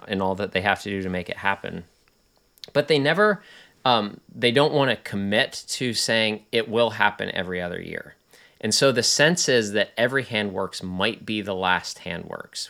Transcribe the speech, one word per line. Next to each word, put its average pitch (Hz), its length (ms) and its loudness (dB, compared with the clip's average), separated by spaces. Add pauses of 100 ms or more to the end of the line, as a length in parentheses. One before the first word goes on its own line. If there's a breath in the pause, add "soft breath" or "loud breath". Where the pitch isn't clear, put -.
and 98 160 0
all 95 120 2
that 95 180 -4
they 92 80 0
have 101 220 2
to 104 60 -8
do 98 140 -4
to 92 60 -4
make 90 200 -4
it - 80 -8
happen. 92 460 -4 (880)
But 143 140 2
they 156 100 4
never, 185 460 2 (420 soft breath)
um, 110 340 2 (140)
they 120 180 2
don't 143 220 4
wanna 135 220 2
commit 101 720 -2
to 123 260 -4
saying 110 580 0
it 113 160 0
will 117 220 4
happen 104 440 0
every 90 280 -4
other 87 180 -6
year. 82 360 -12 (440 soft breath)
And 110 140 -2
so 139 180 4
the 120 120 2
sense 165 440 4
is 113 260 2
that 104 220 0
every 123 300 0
Handworks 98 560 -4
might 92 460 -4
be 107 140 -4
the 98 140 -4
last 90 440 0
Handworks, - 720 -10